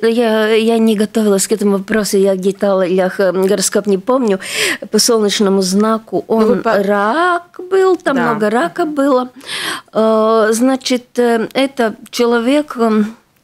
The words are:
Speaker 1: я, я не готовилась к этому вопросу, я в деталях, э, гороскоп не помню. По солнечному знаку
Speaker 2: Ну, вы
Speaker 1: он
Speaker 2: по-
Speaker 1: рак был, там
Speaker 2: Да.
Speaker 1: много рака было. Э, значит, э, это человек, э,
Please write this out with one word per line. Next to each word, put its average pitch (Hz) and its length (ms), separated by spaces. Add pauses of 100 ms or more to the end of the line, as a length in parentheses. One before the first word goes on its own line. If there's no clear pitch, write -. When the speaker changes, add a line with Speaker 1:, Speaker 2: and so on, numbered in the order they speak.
Speaker 1:
я, 220 500
я 226 240
не 226 180
готовилась 208 520
к - 40
этому 202 280
вопросу, 202 380
я 196 160
в 190 40
деталях, 190 840
э, 190 120
гороскоп 196 560
не 196 100
помню. 220 420 (520)
По 214 80
солнечному 202 640
знаку 208 640
Speaker 2:
Ну, 220 100
вы 220 140
Speaker 1:
он 190 100
Speaker 2:
по- 220 220
Speaker 1:
рак 285 760 (120)
был, 381 260
там 294 200
Speaker 2:
Да. 175 60
Speaker 1:
много 208 280
рака 339 340
было. 277 440 (640)
Э, 220 580
значит, 254 640
э, 233 360
это 262 420 (160)
человек, 240 680
э, 220 260 (400)